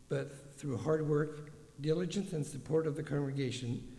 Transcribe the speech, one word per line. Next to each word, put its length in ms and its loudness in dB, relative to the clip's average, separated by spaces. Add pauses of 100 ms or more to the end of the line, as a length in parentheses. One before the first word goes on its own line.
but 500 -4
through 200 -2
hard 300 2
work, 440 2 (300)
diligence, 520 2
and 120 0
support 420 2
of 80 0
the 80 -4
congregation, 800 0 (160)